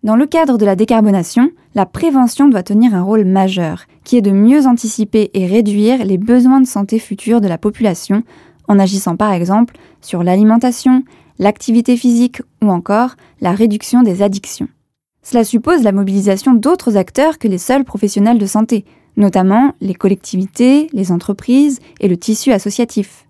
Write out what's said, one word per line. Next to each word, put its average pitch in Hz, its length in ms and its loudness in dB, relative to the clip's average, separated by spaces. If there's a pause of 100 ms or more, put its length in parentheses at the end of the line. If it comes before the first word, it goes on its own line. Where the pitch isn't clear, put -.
Dans 214 140 0
le 254 100 2
cadre 311 320 0
de 208 80 2
la 196 100 2
décarbonation, 214 760 0 (240)
la 196 100 0
prévention 269 640 0
doit 208 160 2
tenir 214 320 2
un 180 80 0
rôle 208 220 0
majeur, 185 580 -2 (200)
qui - 140 0
est 233 40 4
de 202 100 0
mieux 240 340 4
anticiper 220 720 0
et 190 100 -2
réduire 208 600 0
les 190 120 -2
besoins 247 420 2
de 254 80 2
santé 202 300 -4
futurs 233 440 -2
de 202 60 -2
la 165 120 -4
population, 208 640 -4 (440)
en 202 120 2
agissant 190 360 -2
par 214 160 -2
exemple 190 440 -2 (260)
sur 175 220 -6
l'alimentation, 233 800 2 (340)
l'activité 226 600 0
physique 247 440 0 (220)
ou 208 80 2
encore 208 400 -2 (300)
la 175 100 0
réduction 214 500 0
des 202 220 2
addictions. - 460 -6 (540)
Cela 233 200 0
suppose 254 400 0
la 214 80 2
mobilisation 196 640 0
d'autres 247 420 0
acteurs 269 420 0
que 226 120 -4
les 185 80 -2
seuls 262 260 -2
professionnels 220 540 0
de 208 80 -2
santé, 214 400 -2 (320)
notamment 202 640 2
les 190 120 -6
collectivités, 220 1000 0
les 185 180 -4
entreprises 240 680 0 (200)
et 202 80 -2
le 180 80 2
tissu 220 380 -2
associatif. 208 760 -4